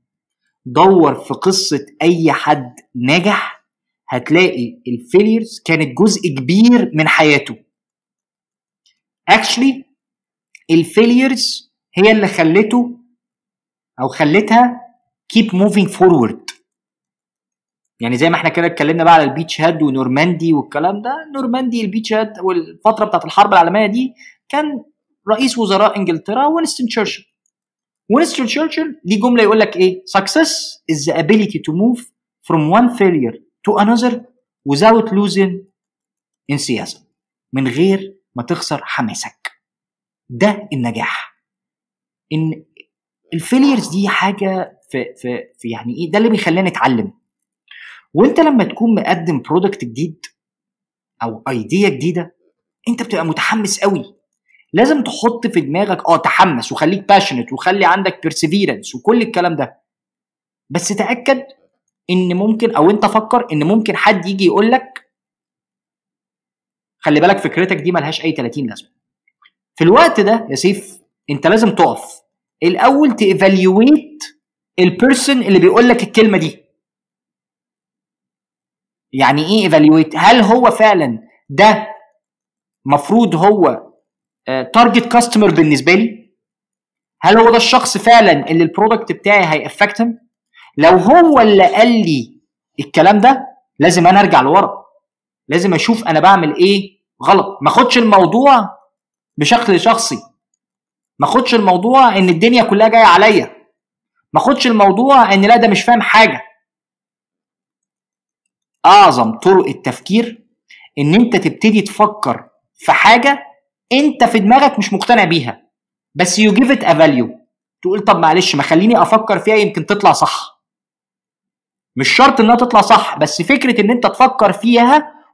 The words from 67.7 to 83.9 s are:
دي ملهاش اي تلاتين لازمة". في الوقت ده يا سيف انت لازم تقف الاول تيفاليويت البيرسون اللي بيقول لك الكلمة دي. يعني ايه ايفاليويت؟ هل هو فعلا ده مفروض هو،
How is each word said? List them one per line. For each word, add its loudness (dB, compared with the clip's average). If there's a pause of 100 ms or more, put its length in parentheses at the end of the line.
دي -4
ملهاش -6
اي -2
تلاتين -8
لازمة". -16 (840)
في -2
الوقت 4
ده 0
يا -8
سيف -6 (320)
انت -6
لازم 2
تقف -2 (400)
الاول 0
تيفاليويت 2 (540)
البيرسون 0
اللي 2
بيقول 4
لك 2
الكلمة 2
دي. -6 (2500)
يعني 0
ايه 0
ايفاليويت؟ 4
هل 4
هو 4
فعلا 0 (200)
ده 2 (1000)
مفروض 0
هو، 0 (560)